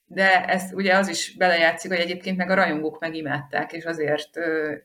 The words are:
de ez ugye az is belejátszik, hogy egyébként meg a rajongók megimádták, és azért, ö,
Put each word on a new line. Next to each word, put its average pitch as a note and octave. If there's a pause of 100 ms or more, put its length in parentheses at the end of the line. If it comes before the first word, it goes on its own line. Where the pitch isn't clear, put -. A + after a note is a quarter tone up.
de F#3
ez F#3
ugye F#3+
az G3
is -
belejátszik, E3+
hogy F3
egyébként F3+
meg F3+
a F#3
rajongók D#3
megimádták, D3+
és E3
azért, D3+
ö, D#3+ (120)